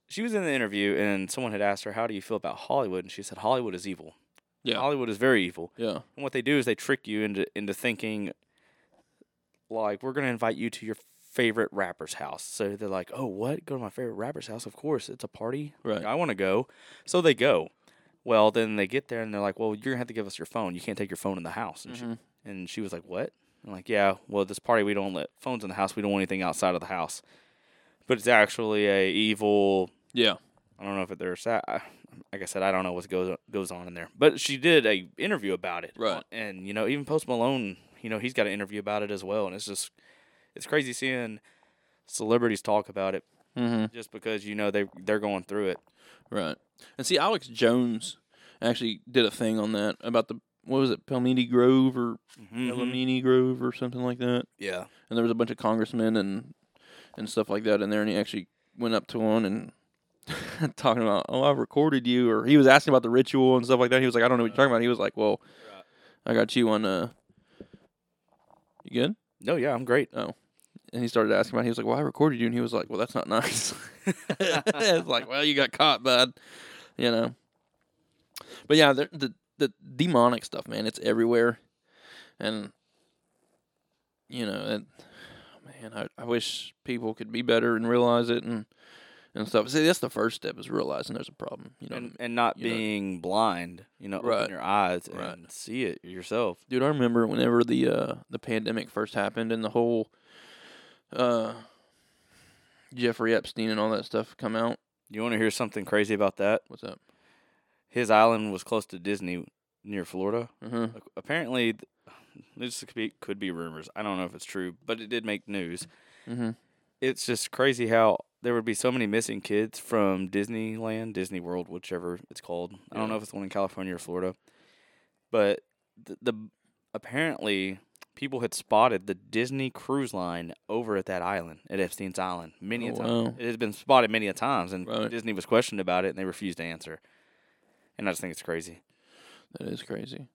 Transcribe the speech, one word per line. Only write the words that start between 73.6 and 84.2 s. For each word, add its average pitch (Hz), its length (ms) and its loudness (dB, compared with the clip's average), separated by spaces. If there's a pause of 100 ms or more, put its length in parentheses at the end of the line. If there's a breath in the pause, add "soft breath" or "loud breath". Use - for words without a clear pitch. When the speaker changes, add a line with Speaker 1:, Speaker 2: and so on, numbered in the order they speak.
Speaker 2:
<laughs> 185 80 0 (260)
It's 175 680 2
like, 120 200 0
"Well, 139 160 -2
you 151 100 2
got 139 180 4
caught, 139 320 4
bud." 127 300 6 (640 loud breath)
You 123 140 2
know? 117 240 2 (1300 loud breath)
But 151 100 6
yeah, 147 160 10
the, 143 180 0
the, 139 220 -4 (240)
the 139 160 2 (220)
demonic 123 500 4
stuff, - 220 -10
man, 110 180 -4
it's 110 140 -6
everywhere. 113 600 4 (800 loud breath)
And, 107 320 -6 (1600)